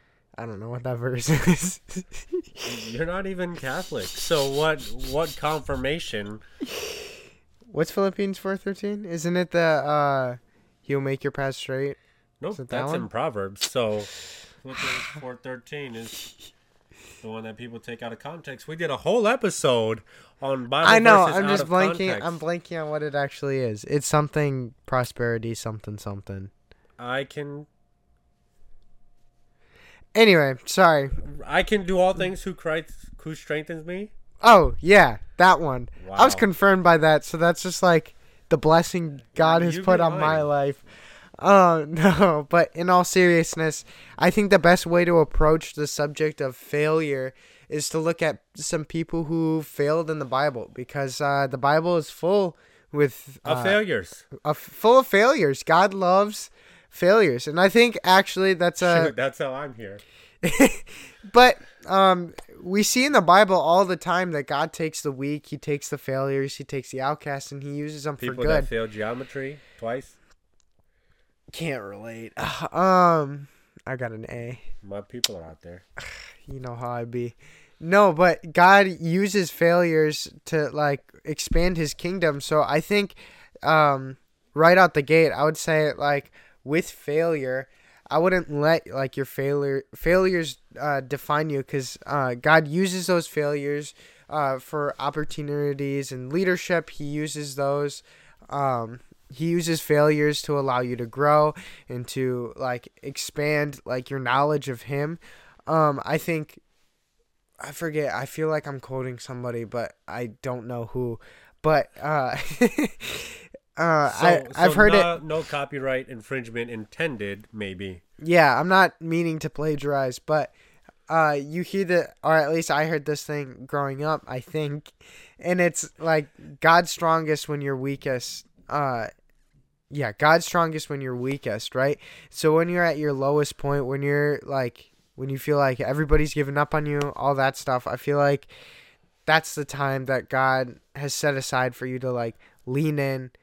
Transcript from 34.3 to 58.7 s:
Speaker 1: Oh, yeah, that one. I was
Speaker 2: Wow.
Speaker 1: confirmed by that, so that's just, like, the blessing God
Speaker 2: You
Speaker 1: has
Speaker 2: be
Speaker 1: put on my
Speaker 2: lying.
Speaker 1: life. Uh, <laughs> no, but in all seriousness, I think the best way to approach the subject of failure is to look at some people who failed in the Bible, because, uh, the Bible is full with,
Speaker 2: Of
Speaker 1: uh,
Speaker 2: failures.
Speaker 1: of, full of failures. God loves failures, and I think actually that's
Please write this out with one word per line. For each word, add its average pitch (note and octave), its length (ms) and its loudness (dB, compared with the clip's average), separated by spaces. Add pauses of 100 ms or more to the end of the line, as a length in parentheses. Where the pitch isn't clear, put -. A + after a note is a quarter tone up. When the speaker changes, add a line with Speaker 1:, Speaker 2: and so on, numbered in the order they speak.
Speaker 1:
Oh, F3+ 380 10
yeah, D#3+ 380 8 (180)
that F3 240 8
one. C3 280 -4 (220)
I G3 140 6
was C4 100 6
Speaker 2:
Wow. - 60 -8
Speaker 1:
confirmed G3 440 4
by E3+ 140 10
that, D3+ 260 4
so - 140 -8
that's E3+ 240 2
just, F3+ 200 -6
like, F3 320 2 (340)
the D#3+ 100 4
blessing D#3 640 2 (140)
God E3 260 4
Speaker 2:
You F3 40 2
Speaker 1:
has E3 120 -2
Speaker 2:
be F#3+ 60 -6
Speaker 1:
put F#3 160 4
on D#3 180 2
my D#3 240 2
Speaker 2:
lying. D3 60 -2
Speaker 1:
life. C#3+ 360 -2 (540)
Uh, F3 460 6
<laughs> D3 40 -10
no, D#3 640 4
but E3+ 240 4
in F3 160 -2
all F3+ 140 6
seriousness, E3+ 800 2 (340)
I F3 120 4
think G3+ 200 0
the G3 80 8
best F3 280 6
way F3 200 2
to E3+ 120 4
approach D#3 560 2
the D3 120 -6
subject D3+ 560 -4
of C3 140 -6
failure D3 760 -2 (380)
is D3+ 180 -4
to D#3+ 100 -4
look E3 220 -2
at D#3 220 -2 (120)
some D#3 300 -6
people E3 400 -6
who D#3+ 380 -2
failed D#3 480 -2
in D#3 80 -4
the C#3+ 80 -6
Bible, C3 480 -4
because, C3 480 -8
uh, C#3 240 0
the C3 100 -6
Bible D#3 400 2
is D#3 140 -2
full F#3 440 0 (380)
with, C#3+ 540 -2
Speaker 2:
Of D3+ 120 0
Speaker 1:
uh, A#2+ 40 -4
Speaker 2:
failures. F#3 600 -2 (200)
Speaker 1:
of, D3 140 -2
full - 400 4
of C4 80 4
failures. G3+ 560 2
God F#3 320 4
loves G3 560 0 (400)
failures, F3 580 4
and D3+ 100 -4
I F#3+ 120 6
think A#3 340 4
actually F#3+ 480 4
that's F3 300 0